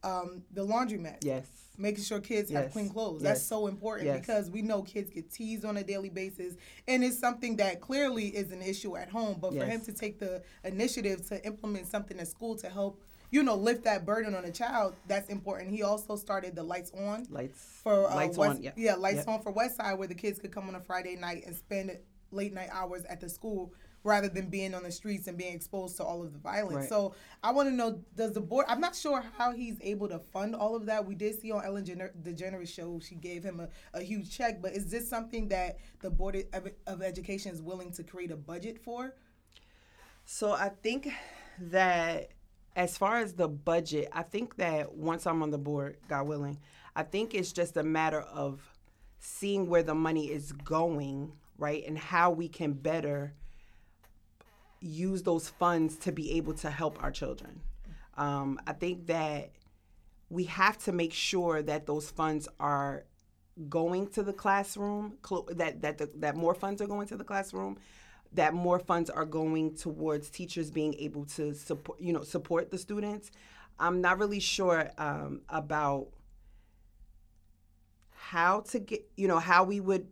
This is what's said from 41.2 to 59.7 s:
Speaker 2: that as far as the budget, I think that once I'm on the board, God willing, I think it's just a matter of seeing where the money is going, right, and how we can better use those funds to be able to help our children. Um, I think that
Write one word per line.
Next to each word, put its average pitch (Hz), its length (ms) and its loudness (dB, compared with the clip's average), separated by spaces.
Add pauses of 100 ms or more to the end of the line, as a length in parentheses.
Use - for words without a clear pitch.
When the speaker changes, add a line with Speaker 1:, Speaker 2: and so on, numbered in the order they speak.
Speaker 2:
that 175 720 2 (440)
as 180 220 2
far 214 220 4
as 202 160 -2
the 175 140 2
budget, 156 680 0
I 165 80 -2
think 220 340 -6
that 160 380 0
once 165 320 -2
I'm 165 160 2
on 151 80 0
the 147 80 0
board, 143 400 -2 (100)
God 143 180 0
willing, 147 320 -4 (380)
I 165 60 -2
think 208 320 -2
it's 185 180 -2
just 175 240 0
a 156 60 2
matter 156 400 2
of 139 400 -6 (560)
seeing 196 500 -2
where 170 140 6
the 160 120 0
money 160 360 2
is 143 220 -6
going, 147 800 0 (260)
right, 147 280 -2
and 156 120 -6
how 175 320 4
we 170 180 0
can 156 240 -2
better 143 600 -2 (1500)
use 180 420 -2
those 165 220 4
funds 165 520 4
to 190 120 -2
be 151 280 -2
able 156 160 -2
to 151 160 -4
help 147 320 -2
our 139 80 0
children. 135 500 -6 (560)
Um, 139 500 0
I - 60 -4
think 175 360 -4
that 156 420 0 (800)